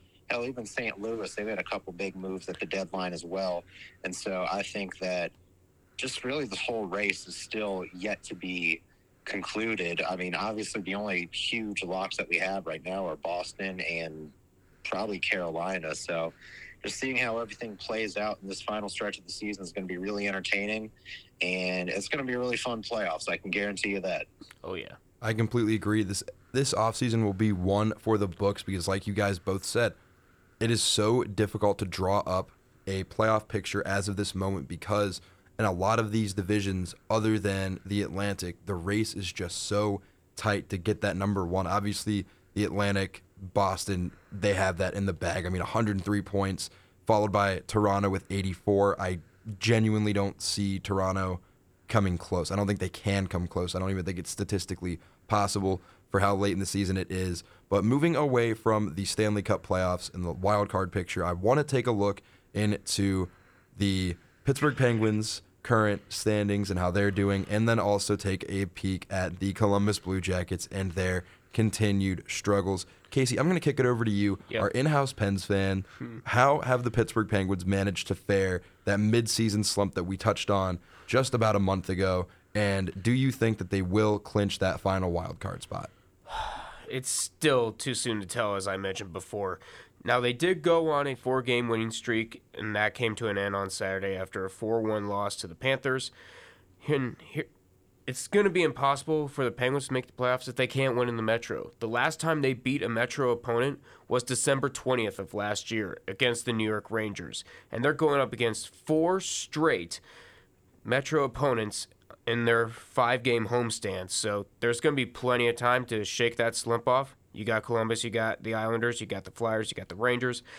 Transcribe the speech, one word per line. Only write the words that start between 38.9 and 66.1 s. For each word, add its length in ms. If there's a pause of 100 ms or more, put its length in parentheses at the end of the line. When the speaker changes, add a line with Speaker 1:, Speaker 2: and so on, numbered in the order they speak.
Speaker 3:
is 180
just 300
so 400 (340)
tight 340
to 100
get 220
that 140
number 300
one. 220
Obviously, 580 (300)
the 80
Atlantic, 600 (300)
Boston, 580 (200)
they 240
have 220
that 180
in 100
the 80
bag. 320
I 40
mean, 120
a 40
hundred 320
and 80
three 180
points, 480 (340)
followed 260
by 360
Toronto 420
with 220
eighty-four. 680
I 200 (400)
genuinely 540
don't 280
see 380
Toronto 640 (460)
coming 300
close. 340
I 40
don't 120
think 120
they 100
can 380
come 200
close. 280
I 40
don't 120
even 140
think 120
it's 120
statistically 720 (280)
possible 540 (280)
for 120
how 140
late 180
in 60
the 60
season 320
it 140
is. 320 (260)
But 140
moving 320
away 380
from 420
the 100
Stanley 360
Cup 240
playoffs 480
and 120
the 60
wild 380
card 220
picture, 340
I 80
wanna 300
take 240
a 40
look 300 (320)
into 760 (480)
the 380 (280)
Pittsburgh 340
Penguins' 640 (220)
current 460
standings 600